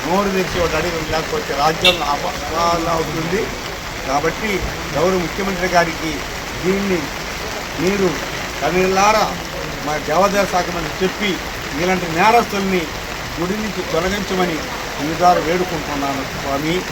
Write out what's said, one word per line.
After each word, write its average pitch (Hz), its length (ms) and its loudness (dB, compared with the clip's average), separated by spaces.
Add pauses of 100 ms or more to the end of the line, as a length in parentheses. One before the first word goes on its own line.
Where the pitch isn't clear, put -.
నోరు 196 320 2
తెరిచి 185 280 0
ఒక 156 160 0
అడిగి 165 180 -2 (140)
లేకపోతే 156 480 -2
రాజ్యాంగం 160 540 2
అపహాస్య - 420 -4
పాలవుతుంది. 165 840 0 (640)
కాబట్టి 160 420 0 (460)
గౌరవ 180 300 4
ముఖ్యమంత్రి 185 500 -2
గారికి 160 360 2 (520)
దీన్ని 190 360 2 (840)
మీరు 190 260 4 (520)
తమిళనారా 190 640 4 (600)
మా 147 80 -2 (140)
దేవాదాయ 190 440 4
శాఖ 175 240 2
మంత్రి 156 280 -4
చెప్పి 190 280 0 (520)
ఇలాంటి 180 240 2 (100)
నేరస్తుల్ని 196 680 4 (540)
గుడి 180 240 -2
నుంచి 190 200 -4 (120)
తొలగించమని 185 640 0 (460)
మీ 156 180 0
ద్వారా 180 260 8
వేడుకుంటున్నాను 147 760 -2 (180)
స్వామి. 143 340 0 (160)